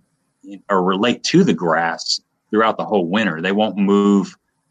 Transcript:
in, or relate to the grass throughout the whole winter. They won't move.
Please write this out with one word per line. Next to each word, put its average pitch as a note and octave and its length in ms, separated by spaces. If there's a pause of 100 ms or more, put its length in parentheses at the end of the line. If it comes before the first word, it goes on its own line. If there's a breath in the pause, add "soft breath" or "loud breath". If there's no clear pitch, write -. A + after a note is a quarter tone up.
(440)
in, G2 260
or F#2+ 140
relate G2+ 420
to F3+ 180
the A#2+ 120
grass E2 640 (300)
throughout G#2+ 260
the - 80
whole F#2+ 220
winter. F2+ 340
They F#2 100
won't G2+ 260
move. G2+ 580 (360)